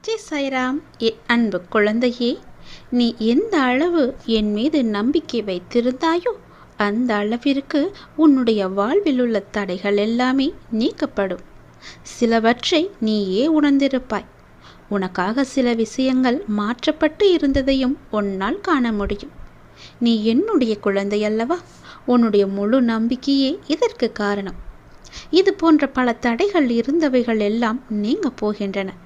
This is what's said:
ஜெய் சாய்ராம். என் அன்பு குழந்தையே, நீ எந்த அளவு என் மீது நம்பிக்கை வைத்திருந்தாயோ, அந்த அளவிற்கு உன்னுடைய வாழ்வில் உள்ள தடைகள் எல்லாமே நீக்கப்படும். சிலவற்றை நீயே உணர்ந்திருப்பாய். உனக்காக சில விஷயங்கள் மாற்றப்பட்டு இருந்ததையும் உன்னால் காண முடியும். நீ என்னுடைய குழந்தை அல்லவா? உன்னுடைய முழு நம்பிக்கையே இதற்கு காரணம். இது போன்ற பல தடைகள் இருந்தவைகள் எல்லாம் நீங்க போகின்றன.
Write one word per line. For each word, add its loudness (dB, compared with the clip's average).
ஜெய் -6
சாய்ராம். -2
என் -2
அன்பு 0
குழந்தையே, 0
நீ 2
எந்த 2
அளவு 2
என் 0
மீது 0
நம்பிக்கை -2
வைத்திருந்தாயோ, -2
அந்த 0
அளவிற்கு -2
உன்னுடைய 4
வாழ்வில் 0
உள்ள 2
தடைகள் -4
எல்லாமே 0
நீக்கப்படும். -2
சிலவற்றை 0
நீயே 0
உணர்ந்திருப்பாய். 0
உனக்காக -2
சில 0
விஷயங்கள் 0
மாற்றப்பட்டு 0
இருந்ததையும் 2
உன்னால் -2
காண 0
முடியும். -4
நீ 2
என்னுடைய 2
குழந்தை 0
அல்லவா? -2
உன்னுடைய 4
முழு 0
நம்பிக்கையே 0
இதற்கு -2
காரணம். -4
இது 4
போன்ற 4
பல 0
தடைகள் 0
இருந்தவைகள் 0
எல்லாம் 0
நீங்க -2
போகின்றன. -4